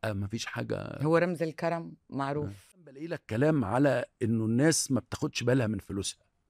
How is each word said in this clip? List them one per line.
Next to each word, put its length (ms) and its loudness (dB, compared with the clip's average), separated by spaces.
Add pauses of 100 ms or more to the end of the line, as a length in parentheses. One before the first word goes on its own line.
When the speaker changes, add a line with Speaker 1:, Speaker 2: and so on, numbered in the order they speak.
Speaker 1:
مفيش 400 -4
حاجة. 560 -6
Speaker 2:
هو 160 4
رمز 260 0
الكرم 500 -4 (160)
معروف. 680 -6
Speaker 1:
آه. 40 -20
بلاقي 280 -14
لك 220 -6
كلام 360 4
على 400 2 (160)
إنه 240 2
الناس 460 4
ما 80 2
بتاخدش 440 -6
بالها 240 4
من 120 -4
فلوسها. 400 -6 (300)